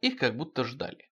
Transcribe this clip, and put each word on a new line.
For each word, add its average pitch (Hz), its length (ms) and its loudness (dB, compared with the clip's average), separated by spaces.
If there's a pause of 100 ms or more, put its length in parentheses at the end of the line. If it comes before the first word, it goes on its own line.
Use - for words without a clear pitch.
их 254 160 2
как 120 180 4
будто 131 300 -2
ждали. - 440 -8 (120)